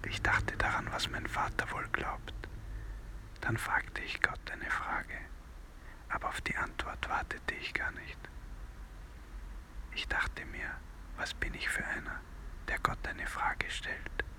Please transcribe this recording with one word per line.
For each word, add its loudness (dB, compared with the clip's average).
Ich 2
dachte 6
daran, 4
was 2
mein 0
Vater 2
wohl 0
glaubt. 0
Dann 4
fragte 2
ich 4
Gott 2
eine -4
Frage, 0
aber 0
auf 0
die 2
Antwort 0
wartete 2
ich -4
gar 4
nicht. -8
Ich 0
dachte 2
mir, -2
was 0
bin 2
ich 0
für 2
einer, -2
der 4
Gott 2
eine -2
Frage 2
stellt? -2